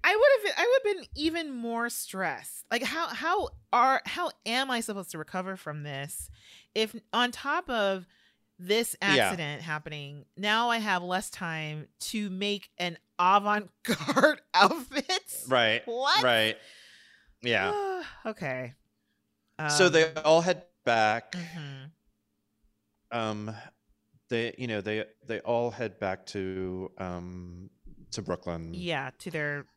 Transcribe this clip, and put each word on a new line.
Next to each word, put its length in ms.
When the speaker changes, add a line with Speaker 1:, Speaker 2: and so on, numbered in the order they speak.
Speaker 1:
I 100
would've, 440
I 260
would've 140
been 80
even 360
more 380
stressed. 800
Like, 120
how, 260
how 400
are, 340
how 240
am 260
I 100
supposed 320
to 60
recover 380
from 260
this 480
if 200
on 200
top 380
of 360
this 440
Speaker 2:
Yeah. 60
Speaker 1:
accident 360
happening, 600
now 340
I 80
have 240
less 280
time 580
to 300
make 480
an 200
avant-garde 1300
<laughs> 80
outfit? 920
Speaker 2:
Right. 380
Speaker 1:
What? 360
Speaker 2:
Right. 340
Yeah. 680
Speaker 1:
<sighs> 180
Okay. 480
Speaker 2:
So 180
they 240
Speaker 1:
Um, 120
Speaker 2:
all 180
head 220
back. 480
Speaker 1:
Mm-hmm. 520
Speaker 2:
Um, 360
they, 300
you 80
know, 160
they, 220
they 140
all 300
head 280
back 280
to, 720
um, 720
to 120
Brooklyn. 520
Speaker 1:
Yeah, 360
to 100
their 340